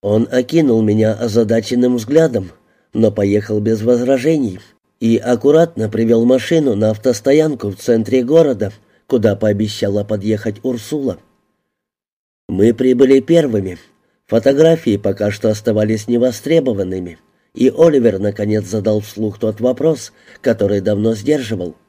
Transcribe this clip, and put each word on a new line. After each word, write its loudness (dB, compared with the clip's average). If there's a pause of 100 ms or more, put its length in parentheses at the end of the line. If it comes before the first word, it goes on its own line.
Он 0
окинул 2
меня 2
озадаченным 0
взглядом, 0 (420)
но 2
поехал 0
без -2
возражений 0 (400)
и 2
аккуратно 0
привел 2
машину 2
на 0
автостоянку 0
в -12
центре 0
города, 2 (360)
куда 0
пообещала -2
подъехать -6
Урсула. -6 (1300)
Мы 2
прибыли 4
первыми. 0 (500)
Фотографии 2
пока -4
что -2
оставались -2
невостребованными, -2 (360)
и 0
Оливер, 2
наконец, -2
задал -2
вслух -8
тот -4
вопрос, -2 (280)
который 0
давно 0
сдерживал. -4 (140)